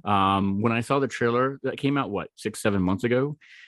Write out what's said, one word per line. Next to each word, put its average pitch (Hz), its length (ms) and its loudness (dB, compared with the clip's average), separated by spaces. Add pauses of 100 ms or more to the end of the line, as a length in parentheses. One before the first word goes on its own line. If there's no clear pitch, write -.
Um, 98 560 2
when 113 100 2
I 117 100 0
saw 139 180 0
the 135 80 0
trailer 127 560 0
that 120 160 -4
came 143 180 0
out, 107 140 -2
what, 92 240 -6
six, - 260 -6
seven 101 180 2
months 92 240 0
ago? 131 340 0 (300)